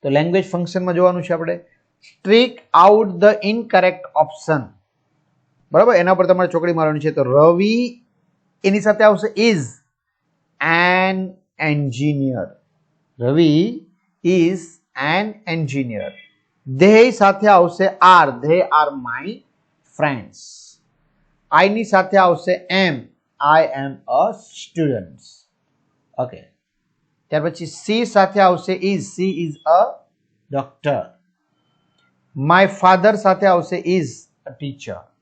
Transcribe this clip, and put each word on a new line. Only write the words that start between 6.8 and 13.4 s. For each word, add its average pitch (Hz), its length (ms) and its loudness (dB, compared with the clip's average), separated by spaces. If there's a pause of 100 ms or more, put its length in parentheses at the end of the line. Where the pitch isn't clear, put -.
છે. 156 100 -4
તો 151 120 -4
રવિ, 175 840 2 (600)
એની 196 160 0
સાથે 214 240 0
આવશે 214 460 2
is. 165 140 -2 (960)
an 180 560 0 (420)
engineer. 139 880 -4 (720)
રવિ 147 340 0 (720)